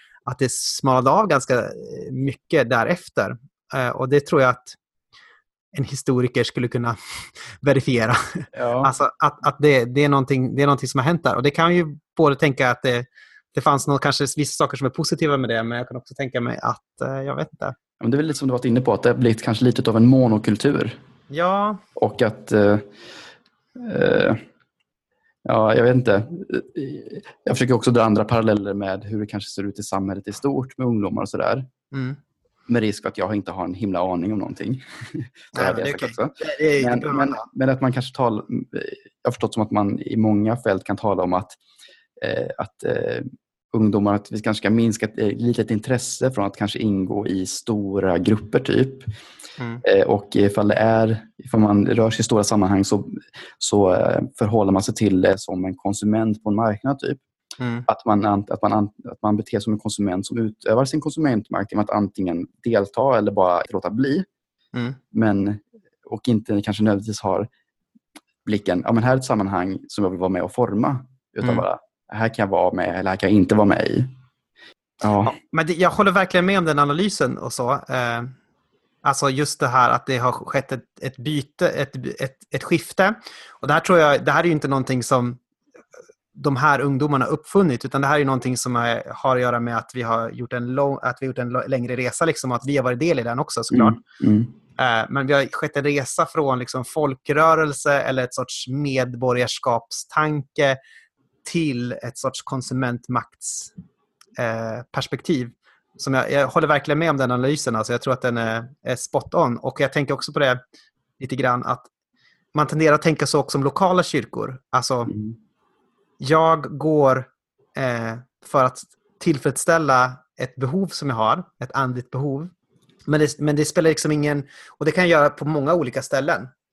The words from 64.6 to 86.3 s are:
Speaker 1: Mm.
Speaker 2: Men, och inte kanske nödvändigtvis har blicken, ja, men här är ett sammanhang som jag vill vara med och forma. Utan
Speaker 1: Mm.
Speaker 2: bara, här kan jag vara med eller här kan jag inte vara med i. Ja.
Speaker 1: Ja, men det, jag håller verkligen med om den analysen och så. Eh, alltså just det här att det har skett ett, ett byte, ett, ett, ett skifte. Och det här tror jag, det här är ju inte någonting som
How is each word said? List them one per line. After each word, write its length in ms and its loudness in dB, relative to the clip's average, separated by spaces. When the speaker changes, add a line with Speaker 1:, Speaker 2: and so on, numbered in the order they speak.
Speaker 1:
Mm. 180 -4
Speaker 2:
Men, 480 0
och 220 -8
inte 340 0
kanske 220 -2
nödvändigtvis 380 0
har 260 -2
blicken, 400 -2
ja, 60 0
men 120 2
här 100 4
är 40 2
ett 60 -4
sammanhang 640 -2
som 160 -4
jag 80 0
vill 80 -8
vara 100 0
med 140 0
och 100 -6
forma. 520 0
Utan 160 -2
Speaker 1:
Mm. 80 0
Speaker 2:
bara, 220 -2
här 260 -4
kan 100 -2
jag 80 2
vara 220 2
med 260 -2
eller 100 -2
här 80 -2
kan 120 0
jag 80 6
inte 180 4
vara 100 6
med 220 2
i. 180 0
Ja. 220 4
Speaker 1:
Ja, 100 0
men 160 0
det, 60 -2
jag 160 2
håller 220 4
verkligen 340 2
med 140 2
om 60 0
den 140 2
analysen 580 0
och 160 -10
så. 180 -2
Eh, 520 -4
alltså 260 2
just 300 -2
det 80 2
här 220 4
att 160 0
det 120 -2
har 140 0
skett 400 -4
ett, 120 -6
ett 160 -8
byte, 520 -2
ett, 260 -4
ett, 140 -6
ett 120 -6
skifte. 500 0
Och 60 -4
det 60 2
här 60 4
tror 200 4
jag, 260 6
det 60 4
här 100 4
är 60 0
ju 40 4
inte 160 0
någonting 360 0
som 340 0